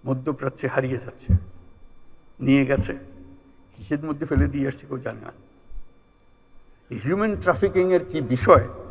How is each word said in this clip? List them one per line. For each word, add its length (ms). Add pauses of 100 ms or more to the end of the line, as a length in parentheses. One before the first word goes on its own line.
মধ্যপ্রাচ্যে 640
হারিয়ে 300
যাচ্ছে, 360 (1040)
নিয়ে 260
গেছে, 320 (800)
কিসের 280
মধ্যে 220
ফেলে 220
দিয়ে 200
আসছে 180
কেউ 120
জানে 220
না। 120 (1600)
এই 140
হিউম্যান 320
ট্রাফিকিং 560
এর 120
কি 160
বিষয় 480 (220)